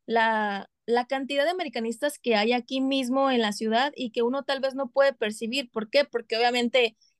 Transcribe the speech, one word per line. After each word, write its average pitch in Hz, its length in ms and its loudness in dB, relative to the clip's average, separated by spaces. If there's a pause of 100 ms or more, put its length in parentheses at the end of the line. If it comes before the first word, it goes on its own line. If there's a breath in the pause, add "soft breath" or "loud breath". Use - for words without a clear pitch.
la, 220 640 0 (160)
la 240 220 0
cantidad 277 380 -2
de 330 60 0
americanistas 294 680 -4
que 233 160 0
hay 214 160 2
aquí 247 300 -2
mismo 269 500 0
en 247 100 2
la 214 120 0
ciudad 226 420 0
y 240 160 -8
que 233 120 -2
uno 262 200 -2
tal 269 160 -2
vez 262 160 -2
no 269 160 -6
puede 277 220 4
percibir. 233 580 -4
¿Por 214 180 -6
qué? 285 140 4
Porque - 320 -6
obviamente 240 640 2 (220)